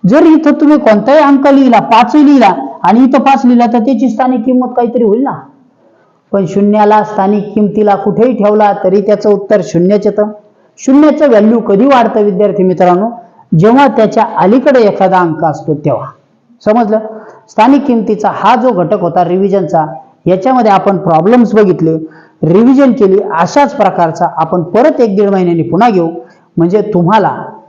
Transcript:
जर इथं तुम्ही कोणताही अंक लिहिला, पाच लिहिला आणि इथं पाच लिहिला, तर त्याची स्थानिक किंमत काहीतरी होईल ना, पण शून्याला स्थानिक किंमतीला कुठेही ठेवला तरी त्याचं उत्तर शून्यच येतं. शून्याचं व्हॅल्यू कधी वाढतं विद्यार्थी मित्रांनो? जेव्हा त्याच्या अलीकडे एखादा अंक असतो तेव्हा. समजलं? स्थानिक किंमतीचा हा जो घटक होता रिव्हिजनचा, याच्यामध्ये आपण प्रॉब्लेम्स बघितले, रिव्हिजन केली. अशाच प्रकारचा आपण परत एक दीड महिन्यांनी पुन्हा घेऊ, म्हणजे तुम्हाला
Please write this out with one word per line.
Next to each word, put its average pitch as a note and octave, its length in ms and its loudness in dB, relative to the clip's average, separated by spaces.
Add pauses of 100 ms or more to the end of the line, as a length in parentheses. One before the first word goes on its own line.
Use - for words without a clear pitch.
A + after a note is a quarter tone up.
जर C#4 160 4
इथं D#4 380 4
तुम्ही D4 180 2
कोणताही A3 400 2
अंक C#4 300 2
लिहिला, C4 320 4
पाच A#3 360 0
लिहिला C4+ 380 4 (280)
आणि G3+ 180 2
इथं C4+ 180 2
पाच C4+ 280 0
लिहिला, A#3+ 200 2
तर A3+ 120 -2
त्याची B3 300 -2
स्थानिक B3+ 360 -2
किंमत B3 220 0 (100)
काहीतरी A#3+ 280 -2
होईल A3 180 0
ना, C4+ 120 -4 (1000)
पण G3 160 0
शून्याला G#3 560 0
स्थानिक G3+ 500 -4
किंमतीला G#3 400 0
कुठेही G#3 380 -2
ठेवला G#3 400 0 (120)
तरी F#3+ 160 0
त्याचं G3+ 300 -2
उत्तर G3+ 340 0
शून्यच G3 420 -2
येतं. G#3 180 -2 (540)
शून्याचं D4 500 2
व्हॅल्यू A3 320 2
कधी G#3 260 0
वाढतं A#3+ 360 0
विद्यार्थी G3 400 -2
मित्रांनो? F3+ 480 0 (480)
जेव्हा A#3+ 280 4
त्याच्या A3 380 0 (120)
अलीकडे B3 440 2
एखादा F#3+ 380 0
अंक E3 260 -2
असतो D#3 300 -4
तेव्हा. C#3 320 -6 (580)
समजलं? G#3+ 340 0 (500)
स्थानिक C4+ 380 0
किंमतीचा G#3+ 480 -2
हा A3+ 220 0
जो A#3+ 140 0
घटक F3+ 300 -2
होता F3 240 -2
रिव्हिजनचा, F3 600 -2 (400)
याच्यामध्ये G#3+ 440 0
आपण G3 280 0
प्रॉब्लेम्स F#3 560 0
बघितले, E3 440 0 (440)
रिव्हिजन A#3+ 500 2
केली. F#3+ 280 2
अशाच F3+ 560 -2
प्रकारचा F3+ 500 -2 (100)
आपण D#3+ 260 -2
परत A#3+ 380 0
एक G#3 160 0
दीड G3+ 140 0
महिन्यांनी F3 320 -2
पुन्हा G3+ 280 0
घेऊ, E3+ 180 -2 (480)
म्हणजे F3 380 0
तुम्हाला F3 500 0 (240)